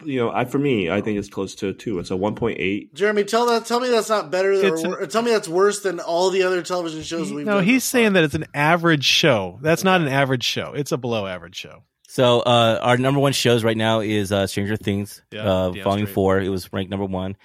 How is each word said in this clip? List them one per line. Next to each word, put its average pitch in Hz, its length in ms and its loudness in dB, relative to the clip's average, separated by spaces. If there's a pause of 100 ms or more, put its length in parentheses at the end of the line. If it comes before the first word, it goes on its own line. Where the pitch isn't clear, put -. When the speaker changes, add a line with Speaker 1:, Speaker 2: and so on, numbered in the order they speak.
Speaker 1:
you 131 160 -4
know, 117 100 0
I, 113 140 -2
for 127 120 -4
me, 123 320 0
I 98 120 0
think 104 180 -4
it's 101 80 -8
close 98 280 -8
to - 120 -6
a 95 60 -4
two. 95 260 -8
It's 87 120 -8
a 95 40 -2
one 104 200 -2
point 117 220 -4
eight. 98 360 -6
Speaker 2:
Jeremy, 202 320 0
tell 233 220 0
that, 226 180 0
tell 233 160 -2
me 254 80 -2
that's 220 180 0
not 190 240 -2
better 190 260 2
than, 196 160 2
Speaker 3:
It's 160 100 -4
Speaker 2:
or - 20 -4
Speaker 3:
an 185 60 -4
Speaker 2:
wor-, 185 160 -6
tell 214 140 -2
me 240 100 0
that's 196 180 0
worse 196 320 2
than 175 180 -4
all 170 300 0
the 185 140 2
other 185 180 0
television 165 420 -6
shows 156 260 -6
Speaker 3:
He, 143 60 -8
Speaker 2:
we've 147 100 -8
Speaker 3:
no, 208 100 0
Speaker 2:
done 190 100 2
Speaker 3:
he's 247 180 2
Speaker 2:
thus - 60 -6
Speaker 3:
saying 240 220 2
Speaker 2:
far. - 20 2
Speaker 3:
that 175 100 4
it's 156 120 0
an 156 180 -6
average 160 500 2
show. 104 580 2
That's 165 220 0
not 185 160 4
an 156 80 0
average 131 380 0
show. 85 300 -4
It's 143 180 -6
a 151 40 0
below 117 300 -4
average 87 300 -12
show. - 260 -16 (240)
Speaker 4:
So, 123 320 6
uh, 117 420 4
our 123 160 4
number 135 220 2
one 139 140 4
shows 120 320 2
right 113 100 2
now 110 240 2
is, 104 320 -2
uh, 98 160 2
Stranger 104 300 -4
Things, 101 440 -4 (100)
Speaker 3:
Yeah, 104 120 -10
Speaker 4:
uh, 92 280 2
Speaker 3:
damn 101 120 -8
Speaker 4:
Volume 101 220 0
Speaker 3:
straight. 98 80 -8
Speaker 4:
four. 95 260 2
It 95 80 -2
was 95 240 -6
ranked 98 180 -4
number 101 160 -4
one. 92 400 -6